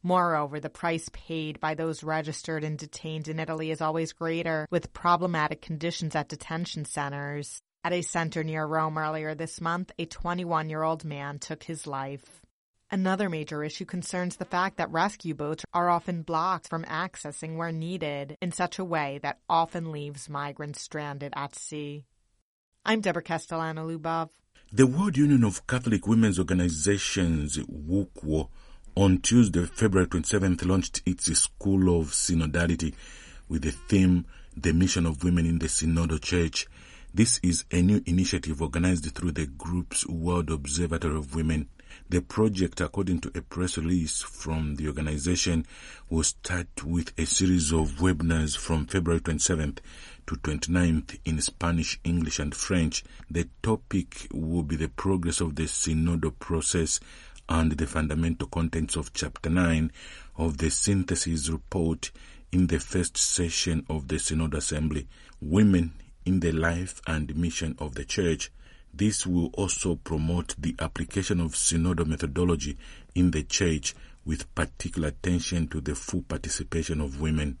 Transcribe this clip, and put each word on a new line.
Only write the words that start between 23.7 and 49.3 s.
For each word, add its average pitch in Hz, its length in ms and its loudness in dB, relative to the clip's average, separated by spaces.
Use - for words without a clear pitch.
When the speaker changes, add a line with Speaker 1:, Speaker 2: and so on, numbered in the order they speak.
Speaker 2:
The 131 140 8
World 147 320 2
Union 143 260 8
of 95 220 0
Catholic 120 400 0
Women's 110 320 6
Organizations, 85 1200 2
wukwo, 78 920 -2
on 92 240 6
Tuesday, 87 480 6
February 95 420 4
twenty-seventh, 92 560 2
launched 92 400 2
its 90 220 0
School 92 640 4
of 76 120 -2
Synodality 82 840 2
with 78 160 -2
the 80 100 0
theme, 92 520 6
The 82 160 2
Mission 87 320 4
of 78 180 0
Women 87 220 4
in 82 140 2
the 78 80 0
Synodal 80 560 0
Church. 85 440 0
This - 300 4
is 87 280 2
a 90 120 4
new 101 240 6
initiative 85 560 0
organized 85 520 0
through 87 180 -2
the 76 140 -2
group's 82 600 -4
World 85 440 0
Observatory 78 640 0
of 73 180 -6
Women. 80 340 0
The 87 120 4
project, 95 580 2
according 90 400 0
to - 140 -8
a - 80 -4
press - 340 -4
release 82 460 0
from 80 540 -4
the 76 120 -2
organization, 76 760 0
will 80 140 2
start - 640 -4
with 82 340 -2
a 82 80 0
series 90 460 4
of 78 240 2
webinars 82 600 2
from 78 300 0
February 85 340 2
twenty-seventh 78 600 0